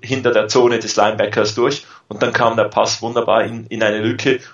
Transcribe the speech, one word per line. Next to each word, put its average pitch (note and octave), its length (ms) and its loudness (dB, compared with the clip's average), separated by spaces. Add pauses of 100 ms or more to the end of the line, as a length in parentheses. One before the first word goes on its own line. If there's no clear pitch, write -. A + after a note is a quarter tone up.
hinter B2 320 -2
der G#2+ 160 2
Zone A#2+ 320 4
des A2 160 -8
Linebackers G#2 580 2
durch C#3 320 0 (220)
und G#2+ 120 -12
dann B2 120 0
kam A2+ 240 2
der G#2+ 80 2
Pass G#2+ 360 -2
wunderbar A2+ 440 0
in, A2+ 220 -10
in A2 160 -6
eine G#2+ 180 0
Lücke, B2+ 400 -2 (140)